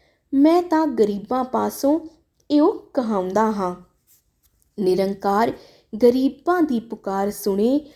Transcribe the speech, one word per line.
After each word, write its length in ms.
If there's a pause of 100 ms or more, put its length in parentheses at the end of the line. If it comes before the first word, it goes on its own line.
(340)
ਮੈਂ 300
ਤਾਂ 240
ਗਰੀਬਾਂ 560
ਪਾਸੋਂ 560 (520)
ਇਉਂ 220 (200)
ਕਹਾਉਂਦਾ 580
ਹਾਂ, 240 (1040)
ਨਿਰੰਕਾਰ 760 (500)
ਗਰੀਬਾਂ 580
ਦੀ 180
ਪੁਕਾਰ 520
ਸੁਣੇ 480 (160)